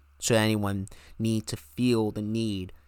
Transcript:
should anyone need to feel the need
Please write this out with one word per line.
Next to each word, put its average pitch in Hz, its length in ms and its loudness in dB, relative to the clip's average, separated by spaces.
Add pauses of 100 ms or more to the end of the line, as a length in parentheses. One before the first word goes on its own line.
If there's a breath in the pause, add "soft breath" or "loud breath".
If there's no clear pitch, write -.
(200)
should 117 160 2
anyone 101 520 0 (300 loud breath)
need 113 300 0
to - 80 -6
feel 117 540 0
the 107 120 -6
need 104 500 -2 (160)